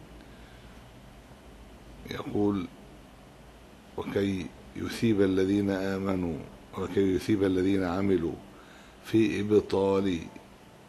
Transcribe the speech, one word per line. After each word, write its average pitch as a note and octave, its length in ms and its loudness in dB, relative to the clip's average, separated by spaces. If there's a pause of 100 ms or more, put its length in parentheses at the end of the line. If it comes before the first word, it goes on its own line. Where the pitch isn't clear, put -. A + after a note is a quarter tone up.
(2000)
يقول: G2+ 560 -2 (1300)
"وكي G2 480 -2 (300)
يثيب G2+ 460 0
الذين G2 480 2
آمنوا، F#2+ 680 -2 (400)
وكي F#2+ 380 0
يثيب G2 280 0
الذين F#2+ 400 2
عملوا F2+ 520 0 (680)
في G#2+ 360 2
إبطال G2 760 2 (680)